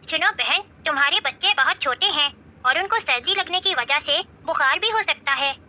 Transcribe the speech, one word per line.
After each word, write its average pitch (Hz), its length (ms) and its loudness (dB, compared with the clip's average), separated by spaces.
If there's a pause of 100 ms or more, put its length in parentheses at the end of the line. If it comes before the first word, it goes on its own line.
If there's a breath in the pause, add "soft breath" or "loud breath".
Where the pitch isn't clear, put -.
सुनो 320 240 0
बहन, 285 300 0 (240)
तुम्हारे 294 340 0
बच्चे 381 340 -2
बहुत 330 280 0
छोटे - 240 -2
हैं 302 260 2 (320)
और 254 160 2
उनको 381 200 0
सर्दी 269 360 -2
लगने 370 240 -2
की 381 160 0
वजह 269 240 0
से 294 200 0 (260)
बुखार 302 340 2
भी 427 100 0
हो 440 140 0
सकता 294 300 -2
है। 269 360 -2